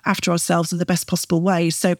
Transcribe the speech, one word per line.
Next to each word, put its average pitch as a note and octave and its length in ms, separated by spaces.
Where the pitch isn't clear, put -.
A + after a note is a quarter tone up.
after - 260
ourselves E3+ 400
in E3+ 80
the F3 60
best F3 200
possible E3+ 360
way. E3+ 280
So F3+ 300